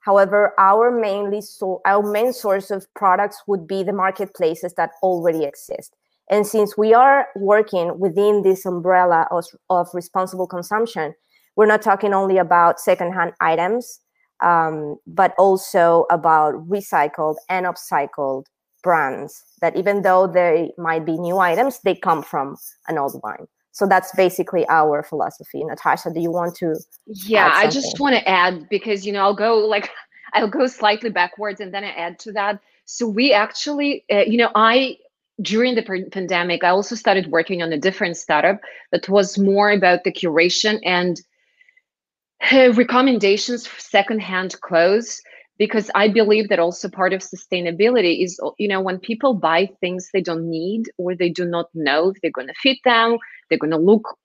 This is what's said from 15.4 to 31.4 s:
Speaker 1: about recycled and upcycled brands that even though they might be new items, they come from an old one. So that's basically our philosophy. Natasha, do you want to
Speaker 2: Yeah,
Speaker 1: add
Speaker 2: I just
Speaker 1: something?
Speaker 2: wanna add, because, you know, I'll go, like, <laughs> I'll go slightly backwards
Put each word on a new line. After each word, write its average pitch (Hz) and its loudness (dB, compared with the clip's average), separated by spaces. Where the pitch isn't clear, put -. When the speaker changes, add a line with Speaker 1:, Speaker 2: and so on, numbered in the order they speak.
Speaker 1:
about 156 2
recycled 156 -2
and 185 -2
upcycled 143 -6
brands 139 -2
that 170 -2
even 202 0
though 185 4
they 170 2
might 165 -2
be 160 -2
new 175 -2
items, 190 0
they 196 0
come 160 -2
from 139 -8
an 160 -4
old 139 -4
one. - -14
So 202 -2
that's 185 2
basically 180 0
our 151 2
philosophy. - -8
Natasha, 160 -4
do 160 -6
you 170 -4
want 175 -4
to 160 -4
Speaker 2:
Yeah, 196 0
Speaker 1:
add 160 4
Speaker 2:
I 208 4
just 262 -6
Speaker 1:
something? - -6
Speaker 2:
wanna 262 2
add, 180 0
because, 202 -4
you 208 -6
know, 202 -4
I'll 196 4
go, 214 2
like, 208 -2
<laughs> - -20
I'll 214 0
go 269 0
slightly 220 -2
backwards 196 -4